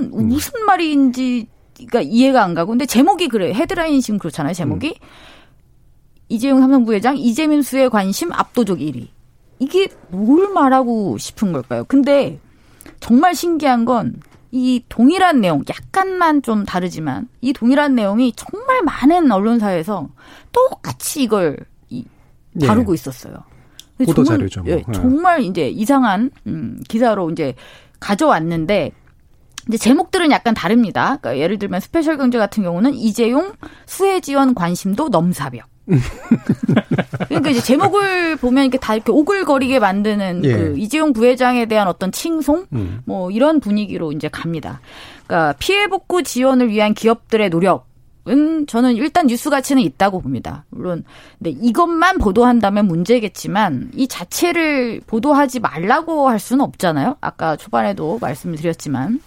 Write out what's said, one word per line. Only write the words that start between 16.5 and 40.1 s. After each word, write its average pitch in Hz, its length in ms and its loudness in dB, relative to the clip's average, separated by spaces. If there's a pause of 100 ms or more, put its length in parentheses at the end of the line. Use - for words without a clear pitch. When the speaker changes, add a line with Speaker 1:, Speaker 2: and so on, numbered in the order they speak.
Speaker 2:
다르지만 165 640 -6 (140)
이 262 120 -2
동일한 269 440 2
내용이 220 400 0
정말 508 480 -2
많은 302 480 4
언론사에서 196 760 0 (440)
똑같이 - 720 -2
이걸 196 320 0 (320)
이, 120 160 -12 (580)
Speaker 1:
예. 139 40 4
Speaker 2:
다루고 208 280 2
있었어요. - 400 -10 (640)
근데 247 160 2
Speaker 1:
보도 190 100 4
Speaker 2:
정말, - 160 4
Speaker 1:
자료죠, - 240 -4
뭐. 87 100 -4
Speaker 2:
예, 175 40 0
Speaker 1:
예. 131 160 -6
Speaker 2:
정말 285 500 2
이제 175 260 -2
이상한, 226 600 0 (160)
음, - 400 -8
기사로 214 460 0
이제 147 220 -4 (440)
가져왔는데 170 960 0 (720)
이제 226 100 -2
제목들은 320 540 2
약간 220 240 2
다릅니다. 208 640 0
그러니까 123 220 -4
예를 190 160 -2
들면 190 220 -4
스페셜 320 360 -2
경제 254 220 2
같은 208 240 0
경우는 180 320 0
이재용 240 600 0 (320)
수해 381 340 0
지원 277 340 2
관심도 190 540 -2
넘사벽. 160 560 -2 (220)
Speaker 1:
<laughs> 185 80 2 (1300)
Speaker 2:
그러니까 294 220 0
이제 240 100 2
제목을 359 760 2
보면 254 280 2
이렇게 262 140 0
다 220 160 -4
이렇게 220 180 0
오글거리게 277 680 2
만드는 202 640 0